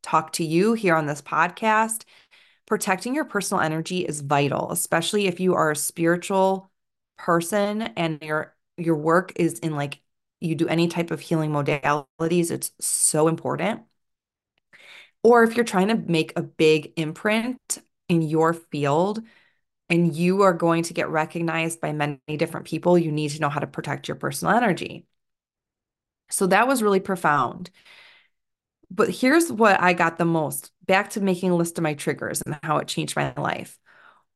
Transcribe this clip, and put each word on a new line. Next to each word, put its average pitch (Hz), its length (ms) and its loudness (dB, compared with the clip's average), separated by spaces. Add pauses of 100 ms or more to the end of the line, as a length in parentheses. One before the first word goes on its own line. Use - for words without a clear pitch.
talk 160 300 0
to 175 100 -4
you 180 300 2
here 196 200 2
on 156 120 2
this 147 160 -6
podcast, 214 800 0 (640)
protecting 202 480 -2
your 302 100 -2
personal 196 360 -4
energy 160 460 -2
is 147 140 -6
vital, 143 500 0
especially 175 560 -2
if 175 140 -2
you 185 140 2
are 156 180 2
a 151 40 -4
spiritual 185 920 0 (480)
person 202 640 0
and 165 400 -6
your, 151 320 -6 (220)
your 165 200 0
work 165 400 2
is 165 220 0
in, 160 160 -4
like, 143 260 -6 (400)
you 160 140 -4
do 151 140 0
any 170 200 2
type 170 220 -4
of 156 100 -6
healing 156 300 -2
modalities, 147 1000 -2
it's - 280 -6
so - 500 0
important. 160 540 -4 (1400)
Or 233 200 8
if 226 140 2
you're 240 80 2
trying 196 240 2
to 226 80 0
make 160 400 -2
a 165 60 -2
big 156 540 2
imprint 214 840 -4 (320)
in 170 100 4
your 160 320 2
field 165 680 -2 (680)
and 170 260 2
you 180 280 2
are 190 100 6
going 170 300 2
to 165 100 -8
get - 160 -4
recognized 165 720 -2
by 151 120 -4
many 147 260 -4 (180)
different 160 300 -4
people, 175 320 2
you 165 120 0
need 151 200 -2
to 151 100 -8
know 147 80 0
how 147 120 -4
to 143 60 -2
protect 143 400 -8
your 151 100 -6
personal 165 380 -2
energy. 214 520 -2 (1200)
So - 200 -2
that 208 200 4
was 262 140 2
really 202 180 4
profound. 175 720 -2 (1200)
But 190 180 0
here's 285 420 2
what 214 300 4
I 180 140 4
got 170 240 0
the 170 80 2
most, 156 460 -2 (120)
back 196 260 2
to 208 120 -6
making 185 300 0
a 175 40 4
list 170 220 -2
of 170 60 0
my 151 100 0
triggers 143 480 -6
and 147 200 -8
how 156 160 -2
it 143 100 -4
changed - 280 -6
my 139 180 -2
life. - 440 -6 (580)